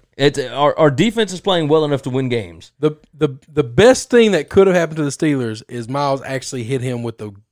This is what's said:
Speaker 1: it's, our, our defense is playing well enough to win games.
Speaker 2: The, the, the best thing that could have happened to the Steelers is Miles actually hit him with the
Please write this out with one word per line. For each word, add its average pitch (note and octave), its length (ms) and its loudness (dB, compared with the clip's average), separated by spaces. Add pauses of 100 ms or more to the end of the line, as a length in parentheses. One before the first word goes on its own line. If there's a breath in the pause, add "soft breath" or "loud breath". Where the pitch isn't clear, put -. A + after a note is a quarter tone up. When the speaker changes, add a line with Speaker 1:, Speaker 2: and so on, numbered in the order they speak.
(160)
Speaker 1:
it's, C#3 220 2
our, C3 400 0
our D#3 140 4
defense G3+ 400 0
is F3+ 80 -12
playing F3 260 0
well D#3 180 2
enough C#3+ 180 -2
to C3+ 80 -6
win C3 180 -2
games. G2 500 -8
Speaker 2:
The, D3+ 140 0 (200)
the, C#3 240 -4 (160)
the C#3+ 120 0
best G3+ 440 4
thing A#3 240 4
that D3+ 160 -2
could G3 200 4
have F3+ 80 4
happened D#3 220 -2
to D3+ 40 -2
the C#3+ 80 -2
Steelers B2 580 -4
is A#2+ 200 -12
Miles C#3 340 -2
actually C3 400 -8
hit B2 180 -4
him B2 220 -6
with A#2 160 -8
the G#2+ 140 -12 (200)